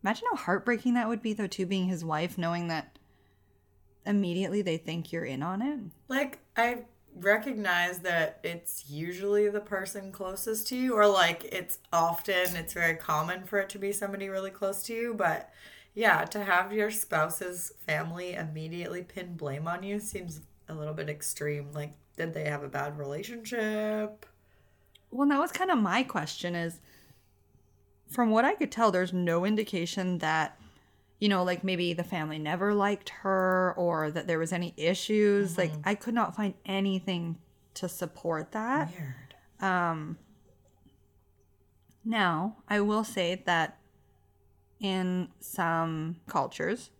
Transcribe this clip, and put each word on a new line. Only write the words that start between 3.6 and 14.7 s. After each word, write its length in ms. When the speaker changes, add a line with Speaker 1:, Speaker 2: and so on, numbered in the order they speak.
Speaker 1:
immediately 560
they 140
think 380
you're 100
in 180
on 200
it. 180
Speaker 2:
Like, 300
I 260
recognize 840
that 440
it's 460
usually 580
the 140
person 500
closest 560
to 80
you, 200
or, 120
like, 380
it's 320
often, 640
it's 160
very 220
common 500
for 140
it 100
to 100
be 140
somebody 340
really 240
close 320